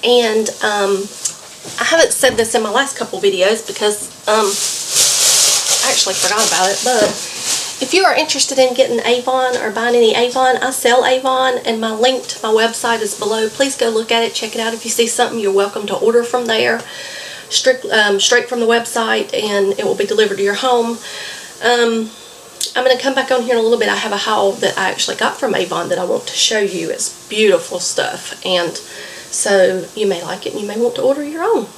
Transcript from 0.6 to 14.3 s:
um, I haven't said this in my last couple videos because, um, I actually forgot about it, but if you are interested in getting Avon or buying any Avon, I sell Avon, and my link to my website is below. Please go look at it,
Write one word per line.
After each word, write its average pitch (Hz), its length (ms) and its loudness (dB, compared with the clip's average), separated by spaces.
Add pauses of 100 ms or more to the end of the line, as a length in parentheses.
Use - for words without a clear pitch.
um, 202 460 0 (720)
I 247 40 0
haven't 320 280 4
said 247 240 0
this 220 180 0
in 240 80 2
my 220 80 -2
last - 260 0
couple - 220 -6
videos 196 480 2
because, 208 400 -2 (220)
um, 214 180 2 (1400)
I 262 60 2
actually 190 240 2
forgot 208 320 0
about 185 240 2
it, 190 140 -2
but 240 180 4 (800)
if 262 100 -4
you 381 120 4
are 320 100 4
interested 277 460 0
in 254 140 4
getting 240 260 2
Avon 247 560 0
or 220 160 -4
buying 240 240 0
any 226 180 6
Avon, 254 440 2
I 262 120 -2
sell 254 340 4
Avon, 262 640 2
and 220 140 -2
my 220 120 -2
link 247 360 0
to - 180 -8
my 214 80 2
website 226 460 2
is 208 180 -6
below. 220 300 -2
Please 269 280 -2
go 233 120 0
look 226 240 0
at 233 100 2
it, 220 120 -4